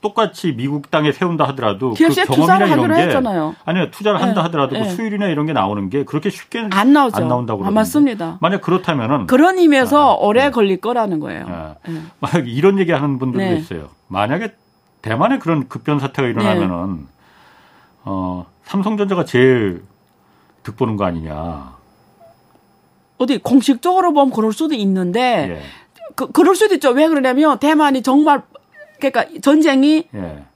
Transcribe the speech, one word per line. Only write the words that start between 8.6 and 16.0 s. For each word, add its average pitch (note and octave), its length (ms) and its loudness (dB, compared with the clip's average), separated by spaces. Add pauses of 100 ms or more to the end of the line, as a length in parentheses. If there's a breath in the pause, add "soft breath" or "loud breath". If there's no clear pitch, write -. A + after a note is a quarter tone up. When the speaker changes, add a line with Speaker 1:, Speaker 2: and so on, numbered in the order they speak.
Speaker 1:
그렇다면은 C#3+ 680 -2
Speaker 2:
그런 D#4+ 300 4
의미에서 C#4+ 560 4
Speaker 1:
아, - 20 -2
Speaker 2:
오래 A3 300 2
Speaker 1:
네. C#4+ 40 0
Speaker 2:
걸릴 G3+ 300 0
거라는 G#3+ 400 -2
거예요. G#2+ 280 -10
Speaker 1:
아, D#2+ 260 -12 (120)
Speaker 2:
네. E3 140 -10 (180)
Speaker 1:
만약 C#3 300 -2
이런 F#3 320 2
얘기 E3+ 100 0
하는 C#3 300 0
분들도 B2+ 240 -2
Speaker 2:
네. F3 120 0
Speaker 1:
있어요. F2 340 -10 (180)
만약에 C3 440 -2 (500)
대만에 D#3+ 360 0
그런 D#3 300 -2
급변 D3 320 -4